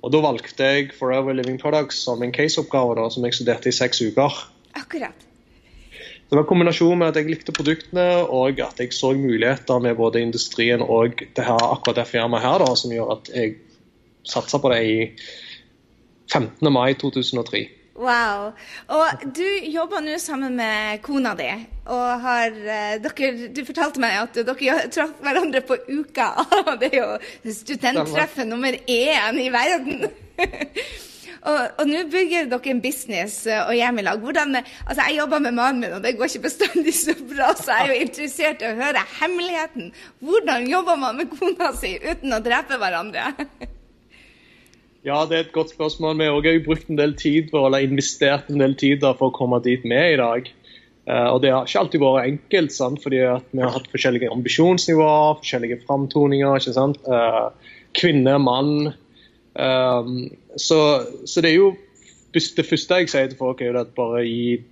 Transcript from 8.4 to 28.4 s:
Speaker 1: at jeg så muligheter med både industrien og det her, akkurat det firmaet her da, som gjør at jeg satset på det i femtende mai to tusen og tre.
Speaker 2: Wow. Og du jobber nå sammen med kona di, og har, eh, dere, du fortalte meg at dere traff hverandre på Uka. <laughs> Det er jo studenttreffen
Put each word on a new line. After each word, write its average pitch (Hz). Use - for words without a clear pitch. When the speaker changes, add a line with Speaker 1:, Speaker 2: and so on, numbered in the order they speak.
Speaker 1:
at -
jeg 123
så 135
muligheter 127
med 120
både 117
industrien 117
og 117
det -
her, 117
akkurat 120
det 117
firmaet 117
her 156
da, 127
som 123
gjør 113
at -
jeg 110
satset -
på 127
det 117
i 110
femtende 143
mai 131
to 139
tusen 127
og 117
tre. 104
Speaker 2:
Wow. 214
Og 311
du 339
jobber 330
nå 302
sammen 269
med 214
kona 269
di, 139
og 247
har, 240
eh, 214
dere, 254
du 269
fortalte 294
meg 226
at 226
dere 262
traff 311
hverandre 269
på 254
Uka. 277
<laughs> 311
Det -
er 285
jo 214
studenttreffen 294